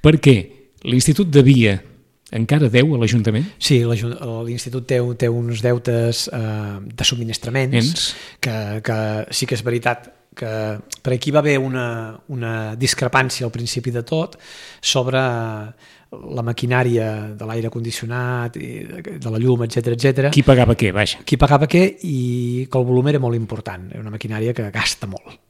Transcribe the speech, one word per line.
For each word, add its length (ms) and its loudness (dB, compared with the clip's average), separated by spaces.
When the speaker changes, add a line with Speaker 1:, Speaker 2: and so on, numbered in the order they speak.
Speaker 1:
Per 200 6
què? 140 8
L'Institut 480 2
devia, 500 6
encara 380 2
deu 260 4
a 40 0
l'Ajuntament? 460 2
Speaker 2:
Sí, 260 2
l'Aju-, 600 -4
l'Institut 420 -8
té, 120 0
té 120 0
uns 320 -2
deutes, 720 0
eh, 560 -6
de 160 -8
subministraments 720 -2
Speaker 1:
Ens. 400 0
Speaker 2:
que, 160 -4
que 140 -2
sí 140 -4
que 100 -4
és 80 -8
veritat 480 -2
que 140 -10
per 100 -2
aquí 160 -2
va 100 6
haver 200 6
una, 560 -4
una 500 -6
discrepància 680 0
al 60 -6
principi 400 -6
de 120 -6
tot 340 -4
sobre 400 0
la 1200 -6
maquinària 920 0
de 100 -12
l'aire 240 -6
condicionat 840 -6
i 140 -10
de, 140 -14
de 120 -6
la 80 0
llum, 280 4
etcètera, 280 -2
etcètera. 360 2
Speaker 1:
Qui 120 4
pagava 360 6
què, 160 2
vaja? 320 -2
Speaker 2:
Qui 100 2
pagava 300 4
què 160 4
i 640 -2
que 80 2
el 80 2
volum 240 4
era 80 2
molt 160 0
important. 560 -8
Era 120 -12
una 80 -12
maquinària 440 -4
que 160 -4
gasta 360 -6
molt 320 -14